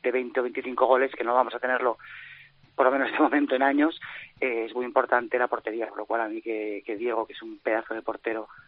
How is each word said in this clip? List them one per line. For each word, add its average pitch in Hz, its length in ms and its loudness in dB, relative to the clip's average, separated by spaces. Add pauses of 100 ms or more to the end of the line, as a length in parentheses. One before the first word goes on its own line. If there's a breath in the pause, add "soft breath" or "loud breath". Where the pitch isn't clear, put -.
de 127 100 0
veinte 123 280 -2
o 123 40 0
veinticinco 127 420 0
goles, 131 300 4
que 117 80 -6
no 117 100 0
vamos 123 220 4
a 123 40 -6
tenerlo 127 380 0 (760 loud breath)
por 135 100 4
lo 131 60 8
menos 135 200 0
de - 80 -4
momento 143 360 4
en 127 60 2
años, 143 380 4 (400 loud breath)
eh, 117 260 0
es 110 80 -12
muy 123 120 -2
importante 120 520 2
la 120 100 2
portería, 110 400 -4
con - 100 -12
lo 107 80 -8
cual 113 160 -2
a 113 60 -2
mí 110 140 -8
que, 107 440 -6
que 107 120 -6
Diego, 113 280 -2
que - 80 -20
es - 80 -16
un 107 180 -14
pedazo 113 340 -2
de 110 80 -6
portero, 110 480 -6 (180 loud breath)